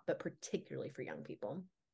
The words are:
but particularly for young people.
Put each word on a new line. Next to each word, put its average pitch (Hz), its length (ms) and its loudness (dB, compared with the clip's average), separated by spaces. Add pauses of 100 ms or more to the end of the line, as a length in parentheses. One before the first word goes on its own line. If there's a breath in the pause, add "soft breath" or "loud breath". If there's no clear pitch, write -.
but 175 140 6
particularly - 720 0
for 135 120 -4
young - 220 -2
people. - 400 -2 (300)